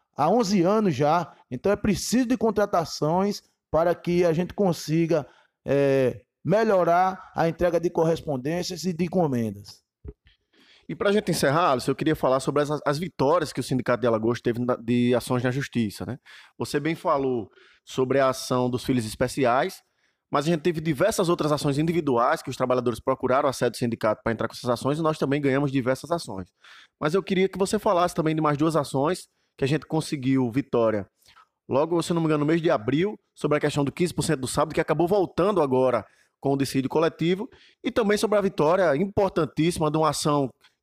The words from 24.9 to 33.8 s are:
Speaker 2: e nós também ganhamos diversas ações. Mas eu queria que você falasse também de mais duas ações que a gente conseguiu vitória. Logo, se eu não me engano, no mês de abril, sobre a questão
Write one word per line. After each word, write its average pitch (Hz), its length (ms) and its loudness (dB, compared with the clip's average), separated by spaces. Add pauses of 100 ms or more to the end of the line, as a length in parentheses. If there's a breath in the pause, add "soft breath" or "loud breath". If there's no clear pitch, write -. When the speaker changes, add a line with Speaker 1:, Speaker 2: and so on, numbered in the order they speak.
Speaker 2:
e 170 40 -4
nós 156 140 0
também 143 240 -2
ganhamos 139 320 0
diversas 131 380 -2
ações. 110 380 -8 (520 loud breath)
Mas 156 140 -2
eu 190 80 0
queria 190 260 0
que - 80 -8
você 196 220 -2
falasse 180 360 0
também 156 200 -2
de 156 80 -2
mais 147 160 0
duas 160 180 0
ações 143 520 -2 (280)
que - 80 -2
a 131 40 0
gente 147 180 -2
conseguiu 135 640 -2
vitória. 110 560 0 (600 soft breath)
Logo, 160 360 0
se 175 100 -4
eu - 20 0
não 170 60 0
me 160 60 0
engano, 151 140 0
no 147 60 0
mês 165 140 2
de 165 80 0
abril, 151 500 0 (160)
sobre 147 220 -2
a 147 40 0
questão 147 240 0